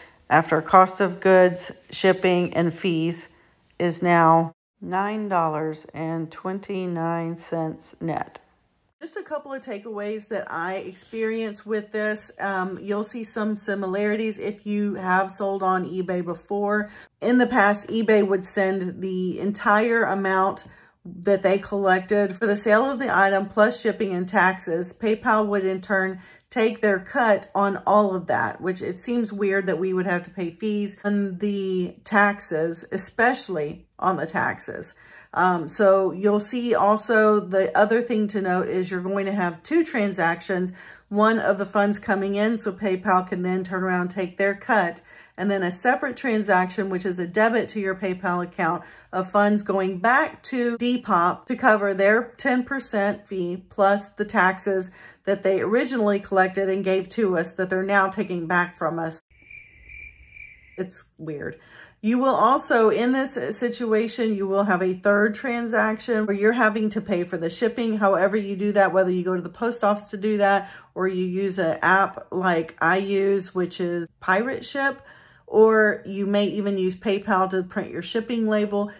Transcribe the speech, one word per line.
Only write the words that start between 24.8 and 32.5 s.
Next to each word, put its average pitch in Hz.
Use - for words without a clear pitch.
PayPal 220
would 202
in 190
turn 190
take 220
their 202
cut 208
on 196
all 202
of 180
that, -
which 185
it 185
seems 240
weird 196
that 180
we 190
would 185
have 180
to -
pay 175
fees 208
on 202
the 190
taxes, 202